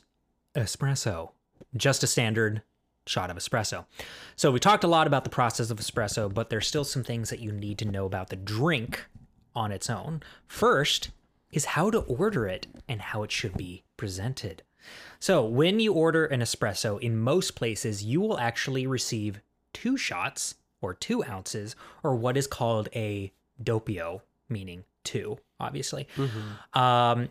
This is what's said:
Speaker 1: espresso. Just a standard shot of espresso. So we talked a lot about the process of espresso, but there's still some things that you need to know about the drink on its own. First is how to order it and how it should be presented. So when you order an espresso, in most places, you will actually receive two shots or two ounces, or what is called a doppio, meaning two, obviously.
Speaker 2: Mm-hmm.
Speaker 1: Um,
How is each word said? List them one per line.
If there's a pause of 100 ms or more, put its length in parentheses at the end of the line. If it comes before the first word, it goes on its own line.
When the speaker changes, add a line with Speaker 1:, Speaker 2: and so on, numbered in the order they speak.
(540)
Speaker 1:
espresso. (460)
Just
a
standard (440)
shot
of
espresso. (500)
So
we
talked
a
lot
about
the
process
of
espresso,
but
there's
still
some
things
that
you
need
to
know
about
the
drink (480)
on
its
own. (240)
First (420)
is
how
to
order
it (220)
and
how
it
should
be (140)
presented. (560)
So
when
you
order
an
espresso,
in
most
places,
you
will
actually
receive (320)
two
shots (260)
or
two
ounces, (260)
or
what
is
called
a (320)
doppio, (260)
meaning (200)
two, (200)
obviously.
Speaker 2:
Mm-hmm.
Speaker 1:
Um,